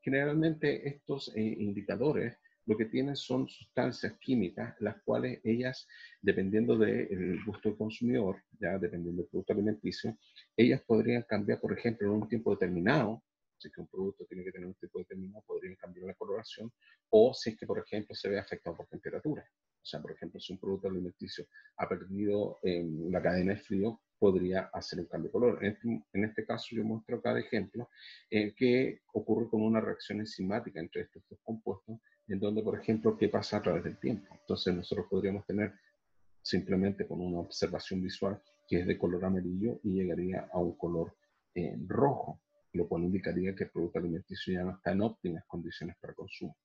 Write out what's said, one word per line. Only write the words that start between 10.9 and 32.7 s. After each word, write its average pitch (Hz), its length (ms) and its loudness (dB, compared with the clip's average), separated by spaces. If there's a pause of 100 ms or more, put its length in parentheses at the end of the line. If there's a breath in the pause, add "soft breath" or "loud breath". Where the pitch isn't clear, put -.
cambiar, 107 380 0
por 107 120 0
ejemplo, 107 360 0
en 107 140 2
un 104 60 -6
tiempo 110 220 2
determinado, 101 720 2 (340)
si - 120 -18
es - 60 -20
que - 60 -16
un - 60 -10
producto 95 400 -6
tiene 90 160 -12
que 92 80 -8
tener 90 160 -12
un 92 80 -10
tiempo - 240 -12
determinado, 95 480 -12
podrían 90 300 -8
cambiar 90 320 -14
la 95 60 -10
coloración, 110 580 -8 (380 soft breath)
o 113 220 12
si - 180 -4
es 110 60 -8
que, - 100 -10
por 104 120 -2
ejemplo, 104 380 -6
se - 120 -6
ve 101 100 0
afectado 87 380 -8
por 87 120 -14
temperatura. - 560 -6 (360)
O - 80 -18
sea, 76 140 -10
por 73 80 -12
ejemplo, - 300 -12
si - 120 -10
un 92 60 -10
producto 98 300 -4
alimenticio 90 580 -6 (300 loud breath)
ha 101 120 -4
perdido, 98 760 0
em, 85 480 0
la 87 100 2
cadena 90 320 4
de 101 60 -8
frío, 104 400 -2 (180)
podría 92 540 4
hacer - 260 -6
un 85 80 -4
cambio 82 220 -6
de - 40 -10
color. 113 320 4
En 101 80 4
este, 113 320 -4 (100)
en 101 100 2
este 107 200 -4
caso, 117 300 -6
yo 110 80 0
muestro 110 360 -2
acá 117 140 0
de 117 100 0
ejemplo, 113 480 -4 (380 loud breath)
eh, 104 280 2
que 127 460 4 (100)
ocurre 110 360 0
con 107 140 2
una 110 180 6
reacción 104 380 -4
enzimática 101 640 -4
entre 87 220 -6
estos - 280 -14
dos 101 140 -18
compuestos, 110 560 -8 (280 soft breath)
en 98 120 -4
donde, 104 200 0
por 104 160 -2